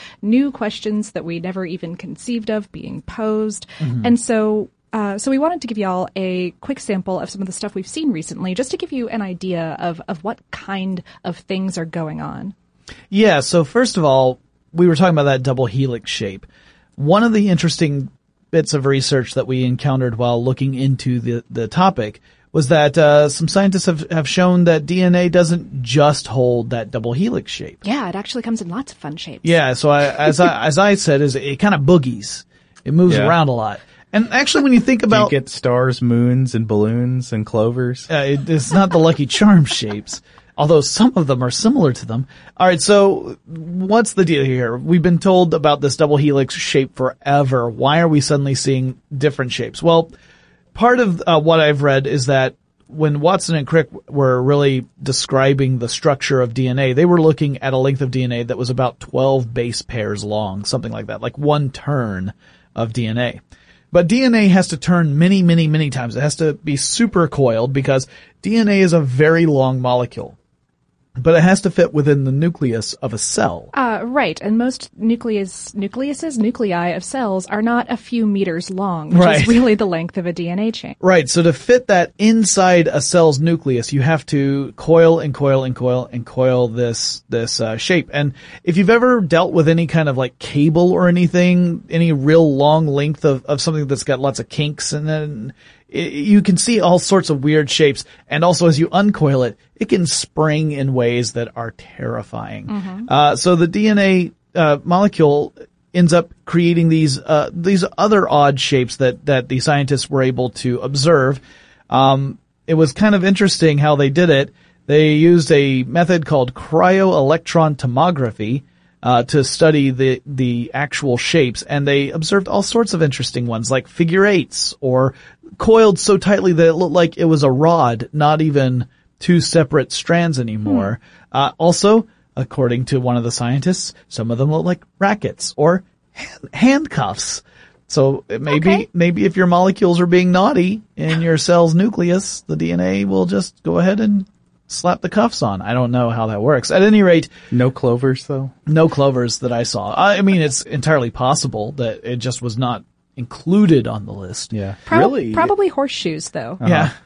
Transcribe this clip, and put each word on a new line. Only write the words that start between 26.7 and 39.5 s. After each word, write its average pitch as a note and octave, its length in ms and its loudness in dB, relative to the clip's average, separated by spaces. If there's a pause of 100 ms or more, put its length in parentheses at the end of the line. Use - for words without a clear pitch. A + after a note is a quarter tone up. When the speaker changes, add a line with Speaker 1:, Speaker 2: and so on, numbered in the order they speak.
Speaker 2:
double A#2 220 -6
helix G3+ 400 -4
shape. - 320 -14
Speaker 1:
Yeah, A#3 240 -4
it F3 80 -8
actually G#3 280 -10
comes A3+ 180 -6
in E3+ 80 -10
lots B3 240 -10
of - 60 -20
fun D3+ 180 -12
shapes. - 260 -16
Speaker 2:
Yeah, D#3 300 2
so D3 160 0
I, C#3+ 160 4 (100)
as D3 240 0
I, C#3+ 260 2
Speaker 1:
<laughs> - 20 2
Speaker 2:
as D3 100 0
I G3+ 180 4
said, D#3 240 0
is C#3+ 160 0
it C#3 240 -6
kinda G3 180 2
boogies. C3 680 0 (400)
It C#3 80 -4
moves F3 240 4
Speaker 3:
Yeah. G#2 100 2
Speaker 2:
around D#3+ 220 2
a B2 40 -2
lot. G#2+ 280 -6 (320)
And A3 180 0
actually, C#4+ 320 0
when C4+ 100 4
you A#3 60 6
think A#3+ 220 0
Speaker 3:
Do B3 40 0
you G#3+ 40 0
Speaker 2:
about G#3 200 2
Speaker 3:
get C3+ 200 -2
stars, B2 520 -2
moons, B2 540 0
and A2+ 100 -2
balloons A#2+ 680 -2
and G#2+ 120 -4
clovers? B2 640 -2
Speaker 2:
Uh, C#3+ 180 -2
it, C#3+ 220 -2
it's D3+ 220 0
not F#3 200 2
the F3 60 2
Lucky D#3+ 280 4
Charm G3 400 4